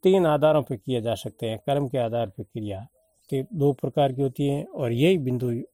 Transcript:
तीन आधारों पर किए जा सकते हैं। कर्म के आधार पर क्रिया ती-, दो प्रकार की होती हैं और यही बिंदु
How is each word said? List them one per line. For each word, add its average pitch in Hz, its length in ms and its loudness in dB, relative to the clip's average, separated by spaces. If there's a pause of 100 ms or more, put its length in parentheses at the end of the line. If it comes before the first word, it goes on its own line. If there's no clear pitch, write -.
तीन 190 240 6
आधारों 151 360 4
पर 131 140 -6
किए 123 240 -2
जा 110 140 -2
सकते - 320 -8
हैं। 110 120 -4
कर्म 143 300 -2
के 131 100 -4
आधार 117 320 -2
पर - 120 -14
क्रिया 104 460 -10 (420)
ती-, 135 220 -2
दो 143 200 2
प्रकार 139 400 0
की 135 100 -4
होती 139 260 0
हैं 143 180 -2
और 143 260 -4
यही 165 260 4
बिंदु 127 440 -2 (120)